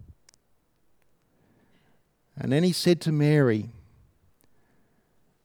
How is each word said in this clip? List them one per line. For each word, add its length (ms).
And 140
then 120
he 80
said 300
to 100
Mary, 580